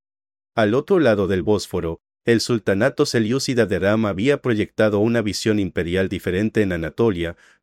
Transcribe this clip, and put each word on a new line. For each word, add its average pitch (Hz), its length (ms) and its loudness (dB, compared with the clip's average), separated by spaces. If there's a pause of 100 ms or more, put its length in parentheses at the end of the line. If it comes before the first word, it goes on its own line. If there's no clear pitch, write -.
(560)
Al 107 180 2
otro 147 260 2
lado 104 280 2
del 92 160 0
Bósforo, 90 580 -2 (240)
el 117 160 4
sultanato 120 640 0
selyúcida 117 640 0
de 95 100 -2
Ram 104 280 0
había 104 360 -2
proyectado 107 560 0
una 117 240 2
visión 104 380 -2
imperial 90 500 -2
diferente 98 540 -2
en 95 80 -2
Anatolia, 85 640 -2 (260)